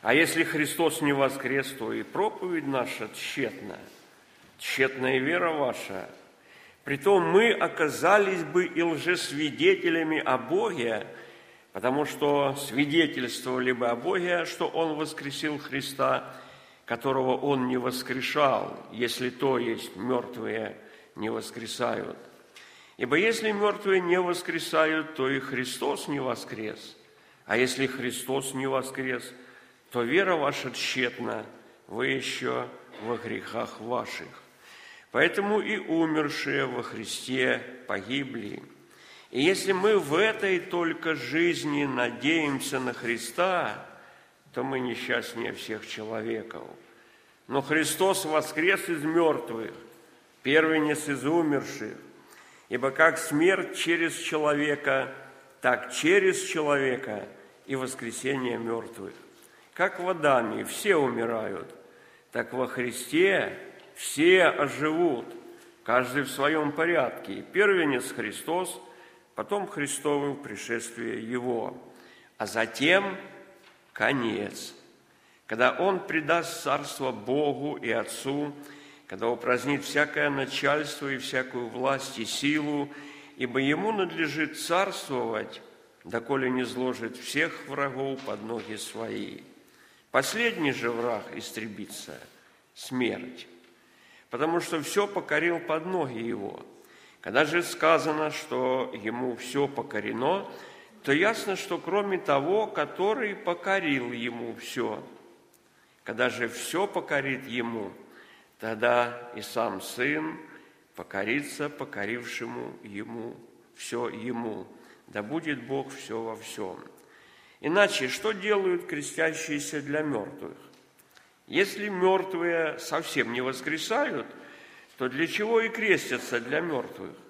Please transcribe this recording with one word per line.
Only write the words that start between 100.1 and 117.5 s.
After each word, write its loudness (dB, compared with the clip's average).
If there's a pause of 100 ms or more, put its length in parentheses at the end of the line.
то 2
ясно, 2
что -4
кроме 0
того, 2
который 0
покорил 0
Ему -6
все, -4 (1000)
когда 0
же -2
все -2
покорит -2
Ему, -4 (680)
тогда 0
и -10
сам -2
Сын -4 (560)
покорится -2
покорившему -6
Ему, -10 (400)
все -4
Ему. -6 (420)
Да -6
будет -4
Бог -4
все -6
во -6
всем. -8 (800)